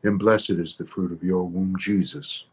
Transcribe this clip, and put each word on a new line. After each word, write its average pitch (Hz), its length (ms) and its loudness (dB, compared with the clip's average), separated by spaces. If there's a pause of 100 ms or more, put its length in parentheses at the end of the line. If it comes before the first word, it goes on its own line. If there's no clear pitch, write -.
and 104 160 2
blessed 107 320 4
is 85 260 -2
the - 100 -8
fruit 90 240 -4
of 82 140 -8
your 92 180 2
womb, 92 360 -2
Jesus. - 760 -2